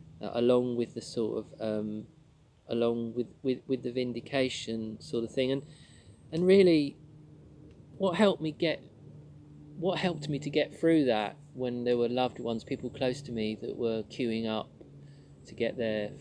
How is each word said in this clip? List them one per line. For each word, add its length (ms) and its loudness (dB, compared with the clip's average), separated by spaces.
uh, 120 -6
along 420 4
with 180 -2
the 80 -8
sort 380 -4
of, 220 -10
um, 440 -4
along 460 0
with, 120 -2
with, 260 0
with 160 -2
the 80 -4
vindication 1080 -2
sort 220 -4
of 80 -6
thing. 200 0
And, 120 -2
and 140 0
really, 500 8
what 180 0
helped 260 4
me 100 -2
get, 300 -2
what 220 -2
helped 300 -4
me 100 -2
to 100 -8
get 300 -2
through 260 6
that 300 2
when 300 -4
there 140 2
were 120 2
loved 300 0
ones, 240 -4
people 260 -6
close 340 -2
to 80 -12
me 300 -2
that 140 -8
were 280 -2
queuing 440 -4
up 220 -4
to 80 -18
get 220 -2
their 440 -2